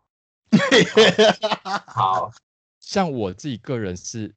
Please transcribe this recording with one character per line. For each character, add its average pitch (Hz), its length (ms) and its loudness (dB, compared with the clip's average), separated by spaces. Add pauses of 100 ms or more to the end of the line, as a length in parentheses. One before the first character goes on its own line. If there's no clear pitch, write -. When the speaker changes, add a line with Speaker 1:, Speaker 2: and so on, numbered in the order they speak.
(500)
Speaker 1:
<laughs> 214 1400 2
Speaker 2:
好。 95 440 -2 (500)
Speaker 3:
像 185 300 -2
我 107 220 -4
自 147 160 -14
己 123 80 -6
个 127 220 -8
人 92 180 -6
是， 107 400 -12